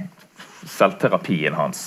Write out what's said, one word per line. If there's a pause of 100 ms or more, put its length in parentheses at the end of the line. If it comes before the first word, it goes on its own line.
(640)
selvterapien
hans (120)